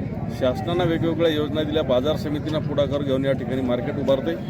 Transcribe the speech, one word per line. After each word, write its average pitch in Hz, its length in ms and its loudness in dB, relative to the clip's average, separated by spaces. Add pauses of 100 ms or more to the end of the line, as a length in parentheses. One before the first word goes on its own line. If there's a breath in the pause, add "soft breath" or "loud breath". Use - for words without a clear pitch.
(400)
शासनानं 170 460 0
वेगवेगळ्या 165 460 2
योजना 151 300 0
दिल्या, 151 200 0
बाजार 135 340 2
समितीनं 147 420 -2
पुढाकार 143 440 0
घेऊन 135 220 0
या 135 80 2
ठिकाणी 131 280 -2
मार्केट 123 360 0
उभारते 135 340 2 (200)